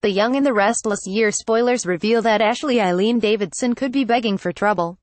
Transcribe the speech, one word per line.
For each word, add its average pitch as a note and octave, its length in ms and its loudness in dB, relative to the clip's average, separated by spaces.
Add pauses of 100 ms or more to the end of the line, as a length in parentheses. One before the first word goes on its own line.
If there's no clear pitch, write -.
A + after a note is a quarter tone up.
The G#3+ 80 0
Young G#3 260 0
and C#4 100 0
the C4+ 80 2
Restless G3+ 540 0
Year G#3 240 0
spoilers A#3 540 0
reveal G#3 360 0
that G#3+ 200 2
Ashley A#3+ 380 0
Eileen G3+ 400 2
Davidson G#3+ 540 -2
could B3+ 180 -4
be C4+ 140 0
begging A3 320 0
for F3+ 140 -4
trouble. F3+ 520 -2